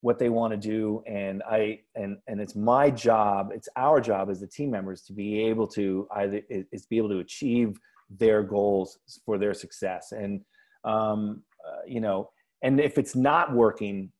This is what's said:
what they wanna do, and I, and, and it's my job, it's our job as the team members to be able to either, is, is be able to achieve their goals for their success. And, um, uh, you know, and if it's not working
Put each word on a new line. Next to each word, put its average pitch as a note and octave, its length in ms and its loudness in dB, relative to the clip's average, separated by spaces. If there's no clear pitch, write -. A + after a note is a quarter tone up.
what A#2 180 2
they B2 80 2
wanna A2+ 300 0
do, G#2+ 500 -2
and G2+ 420 -6
I, A2 300 0
and, G2+ 220 -6
and G#2 140 -8
it's G#2 160 -10
my B2 320 4
job, G#2+ 640 2
it's - 240 -12
our C#3 240 4
job G2+ 280 0
as F#2+ 120 -4
the G2 60 -12
team C#3+ 220 -6
members F#2+ 340 -6
to - 100 -18
be G#2 300 -4
able A2 240 2
to G2 500 -2
either, G2+ 320 -2
is, F#2+ 240 -6
is G2 120 -12
be A2+ 120 -2
able A2 100 2
to G2 120 -2
achieve A#2 600 -2
their G#2+ 340 4
goals G2+ 560 0
for G#2+ 120 -2
their G2+ 160 0
success. F#2 580 -8
And, G2+ 300 -6
um, G#2+ 600 -2
uh, F2 220 -12
you A#2 140 -4
know, G2+ 300 -2
and C3+ 180 4
if C#3+ 160 2
it's C#3 180 -2
not C#3+ 380 2
working G#2 680 2